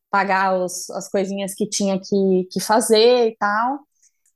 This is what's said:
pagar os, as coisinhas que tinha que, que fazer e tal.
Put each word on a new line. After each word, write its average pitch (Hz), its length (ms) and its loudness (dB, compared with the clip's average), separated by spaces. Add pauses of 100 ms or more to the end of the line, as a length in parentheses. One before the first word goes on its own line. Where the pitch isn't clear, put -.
(100)
pagar 190 480 0
os, 180 320 -6
as 185 200 -10
coisinhas 196 440 -4
que 208 140 -4
tinha 196 320 -2
que, 190 520 0
que 185 80 -6
fazer 220 680 4
e 226 80 -8
tal. 226 420 -2 (560)